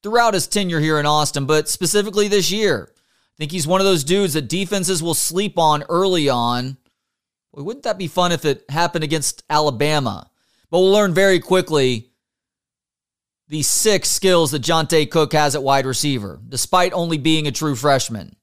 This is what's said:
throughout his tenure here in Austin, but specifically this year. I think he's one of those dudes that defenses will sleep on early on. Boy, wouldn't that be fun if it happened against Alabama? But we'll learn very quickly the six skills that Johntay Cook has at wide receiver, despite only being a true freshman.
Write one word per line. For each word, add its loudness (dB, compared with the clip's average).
throughout 0
his -2
tenure -2
here 0
in 0
Austin, 0
but 0
specifically -2
this 0
year. -2
I -20
think -8
he's -4
one 2
of 2
those 2
dudes 0
that -2
defenses -2
will -2
sleep -2
on 2
early 2
on. -2
Boy, -14
wouldn't -10
that -2
be -6
fun 0
if -4
it -2
happened -2
against -4
Alabama? 0
But 2
we'll 4
learn 4
very 4
quickly 0
the -4
six 0
skills 2
that -4
Johntay 2
Cook 0
has 2
at -2
wide 2
receiver, -4
despite 0
only -2
being 0
a -4
true -2
freshman. -2